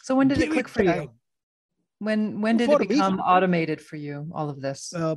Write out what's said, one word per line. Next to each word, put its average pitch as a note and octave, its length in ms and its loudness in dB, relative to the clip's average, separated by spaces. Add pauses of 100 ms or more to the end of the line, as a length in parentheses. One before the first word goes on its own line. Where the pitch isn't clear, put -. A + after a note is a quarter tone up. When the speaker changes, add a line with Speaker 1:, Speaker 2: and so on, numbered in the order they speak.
Speaker 1:
So C4 140 -2
when C4+ 140 4
did C#4 80 2
it D#4 80 2
Speaker 2:
Give D#4 80 -4
Speaker 1:
click B3+ 140 0
Speaker 2:
it - 40 -18
Speaker 1:
for G#3+ 120 0
you? F3+ 100 4
Speaker 2:
time. D#3 160 -6 (880)
Speaker 1:
When, G#3+ 420 -2
when A3 160 2
did A#3+ 120 2
Speaker 2:
For D4 100 6
Speaker 1:
it F#3+ 100 -2
Speaker 2:
me, A3 60 0
Speaker 1:
become F#3+ 240 2
automated F3 600 2
for - 140 -16
you, D3 360 -10
all D3+ 200 -6
of C3+ 100 -12
this? C3+ 340 -8
Speaker 2:
Uh, D#3+ 220 -2